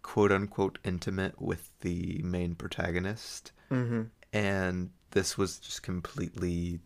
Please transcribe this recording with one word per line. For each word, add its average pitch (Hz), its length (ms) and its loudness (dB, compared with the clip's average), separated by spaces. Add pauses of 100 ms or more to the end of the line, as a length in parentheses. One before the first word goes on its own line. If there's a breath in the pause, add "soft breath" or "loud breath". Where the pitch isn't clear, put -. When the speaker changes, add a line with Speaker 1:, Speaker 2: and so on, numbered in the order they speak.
Speaker 1:
quote-unquote 101 800 4
intimate 95 560 -2
with - 300 -4 (120)
the 87 420 -2
main 87 320 0
protagonist. 90 960 -4 (200 soft breath)
Speaker 2:
Mm-hmm. 120 320 0 (300)
Speaker 1:
And 95 560 2 (220)
this - 260 2
was 95 220 0
just - 240 -10
completely 87 1000 -2